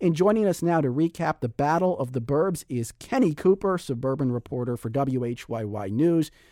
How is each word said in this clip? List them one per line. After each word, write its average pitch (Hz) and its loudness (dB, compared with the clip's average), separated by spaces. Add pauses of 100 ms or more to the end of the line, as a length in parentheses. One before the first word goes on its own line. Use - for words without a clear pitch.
And 175 2
joining 208 2
us 180 0
now 170 2
to 139 2
recap 160 -2
the 123 -2
Battle 165 0
of 127 -6
the 131 -2
Burbs 151 0
is 117 -4
Kenny 220 0
Cooper, 190 2
suburban 135 -2
reporter 123 -4
for 117 -8
W 131 -2
H 117 -8
Y 113 -4
Y 104 -6
News. 156 2 (220)